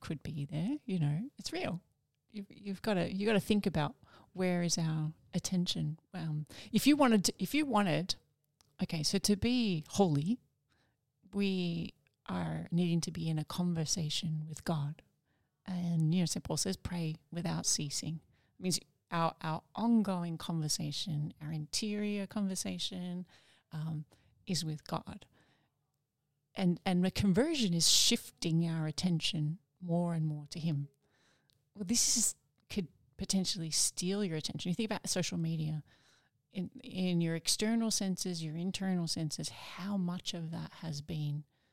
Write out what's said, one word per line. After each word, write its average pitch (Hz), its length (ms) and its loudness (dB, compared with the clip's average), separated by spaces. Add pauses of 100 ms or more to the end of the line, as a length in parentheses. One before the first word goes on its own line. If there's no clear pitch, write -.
could - 220 -6
be 143 280 -6
there, 185 360 -2
you 190 140 0
know, 151 360 2
it's - 160 -10
real. 320 300 -4 (500)
You've, 202 160 -10
you've 196 320 -10
gotta, 175 340 0
you 196 120 -2
gotta 214 140 6
think 208 260 4
about 156 300 0 (360)
where 180 300 2
is 170 160 2
our 156 340 0 (220)
attention. 170 640 0 (160)
Um, 156 320 -4 (260)
if - 140 2
you 294 100 10
wanted 233 280 6
to, - 140 0
if - 160 -2
you 302 120 2
wanted, 190 480 2 (680)
okay, 165 200 -2
so 196 160 2
to 202 180 4
be 226 520 2
holy, 175 500 4 (960)
we 180 580 0 (360)
are 170 420 -4
needing 170 320 4
to - 80 -4
be 165 180 -4
in 156 100 0
a 151 60 -2
conversation 160 1040 -2
with 156 160 -12
God. 151 380 -2 (640)
And, 170 480 2
you 185 60 4
know, 170 60 4
Saint - 180 -6
Paul 156 120 -2
says, 185 200 -2
"Pray 160 400 -4 (160)
without 165 340 -4
ceasing." 156 540 -2 (380)
It - 40 -12
means 180 180 0 (300)
our, 165 320 2
our 160 200 -4 (120)
ongoing 190 640 2
conversation, 151 1040 -2
our 151 100 -8
interior 208 720 -2
conversation, 180 1000 -4 (460)
um, 156 320 -6 (420)
is 170 180 -2
with 156 220 -8
God. - 400 -6 (1300)
And, 175 320 2
and 180 180 4
the 190 60 2
conversion 214 640 4
is 165 160 4
shifting - 800 4
our 160 180 -2
attention 156 720 0 (240)
more 170 320 0
and 160 120 0
more 151 240 -4
to - 100 -10
Him. 147 280 0 (880)
Well, 202 100 -8
this 226 320 4
is, - 180 2 (360)
could 196 180 -2 (300)
potentially 180 520 0
steal 196 540 0
your 165 140 -2
attention. - 320 -4
You 175 40 0
think 220 160 -2
about - 180 -4
social 180 300 0
media. 156 440 -2 (720)
In, 185 180 -6 (120)
in 180 380 0
your 165 140 2
external 220 560 0
senses, 185 520 -2
your 156 140 -6
internal 180 500 0
senses, 160 440 -4
how 196 480 -6
much 180 340 -2
of 165 200 -8
that 160 180 -8 (100)
has 151 220 -8
been 151 420 -4 (280)